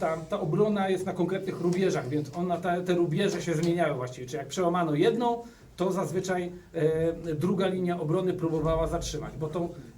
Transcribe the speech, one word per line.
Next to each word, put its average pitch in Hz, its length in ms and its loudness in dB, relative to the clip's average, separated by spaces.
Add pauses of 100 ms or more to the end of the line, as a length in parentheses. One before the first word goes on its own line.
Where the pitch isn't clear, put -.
ta, 160 160 0
ta 165 240 -4
obrona 196 480 2
jest 190 180 0
na 180 60 -4
konkretnych 185 480 -2
rubieżach, 170 480 2
więc 147 280 -2
ona, 175 200 0
te, 175 260 -2
te 180 120 0
rubieże 175 480 2
się 170 120 0
zmieniały 165 400 2
właściwie. 123 320 -6
Czyli 147 120 -6
jak - 100 -8
przełamano 170 460 2
jedną, 233 480 4 (340)
to 185 160 2
zazwyczaj, 180 600 -2 (220)
e, 165 600 2
druga 185 320 0
linia 180 340 0
obrony 180 320 0
próbowała 160 540 0
zatrzymać, 156 540 -4
bo 156 80 -2
tą, 170 200 -2 (300)